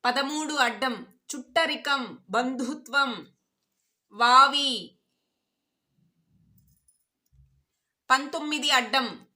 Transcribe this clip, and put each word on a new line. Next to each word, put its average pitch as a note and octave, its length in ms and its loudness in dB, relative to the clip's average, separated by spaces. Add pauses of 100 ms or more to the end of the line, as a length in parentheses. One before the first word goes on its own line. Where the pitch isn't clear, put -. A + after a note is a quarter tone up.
పదమూడు C#4+ 500 -2
అడ్డం. A#3 640 -2 (160)
చుట్టరికం, C#4 960 -4
బంధుత్వం. B3+ 1040 -4 (760)
వావి. B3 880 4 (3000)
పంతొమ్మిది D4 600 0
అడ్డం. A#3+ 640 0